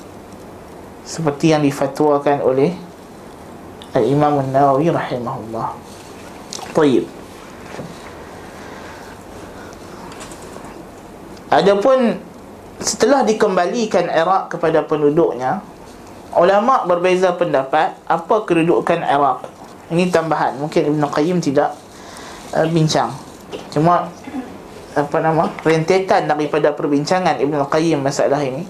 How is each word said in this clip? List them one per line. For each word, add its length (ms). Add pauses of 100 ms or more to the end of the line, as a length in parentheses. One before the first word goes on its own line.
(1040)
seperti 480
yang 160
difatwakan 800
oleh 260 (1200)
Al-Imam 480
An-Nawawi 540
rahimahullah. 800 (960)
Tayyib. 320 (4000)
Adapun 720 (580)
setelah 460
dikembalikan 800
Iraq 480
kepada 300
penduduknya, 760 (760)
ulama' 480
berbeza 480
pendapat 720
apa 400
kedudukan 560
Iraq. 480 (420)
Ini 160
tambahan, 480
mungkin 320
Ibn 240
Qayyim 320
tidak, 320 (800)
uh, 80
bincang. 480 (560)
Cuma, 400 (880)
apa 240
nama, 400
rentetan 640
daripada 480
perbincangan 640
Ibn 320
Qayyim 320
masalah 400
ini, 280